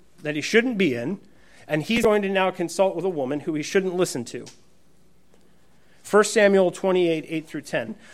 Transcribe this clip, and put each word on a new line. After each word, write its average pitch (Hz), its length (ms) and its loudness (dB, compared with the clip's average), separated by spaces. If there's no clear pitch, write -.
that 151 120 -4
he 147 60 -6
shouldn't 226 380 2
be 147 160 2
in, 139 240 -6
and 151 160 -2
he's 226 200 0
going 214 200 4
to 196 60 -2
now 190 200 2
consult 185 460 -2
with 170 100 -4
a 190 40 -2
woman 143 320 -4
who 160 120 -6
he 156 80 -4
shouldn't 190 340 -2
listen 160 300 -2
to. 113 200 -14
First 208 320 2
Samuel 196 380 4
twenty-eight, 175 580 0
eight 160 180 -6
through 147 140 -10
ten. 139 320 -6